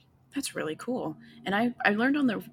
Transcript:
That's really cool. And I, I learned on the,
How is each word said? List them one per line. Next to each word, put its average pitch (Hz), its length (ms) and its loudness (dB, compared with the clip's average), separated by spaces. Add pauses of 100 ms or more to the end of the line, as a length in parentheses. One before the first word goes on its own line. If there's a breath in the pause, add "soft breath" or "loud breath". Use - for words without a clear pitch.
(340)
That's - 220 -6
really 156 200 -4
cool. 156 400 -4 (300 loud breath)
And 190 80 0
I, 240 220 2 (100)
I 202 60 6
learned 247 260 4
on 294 80 2
the, 190 280 0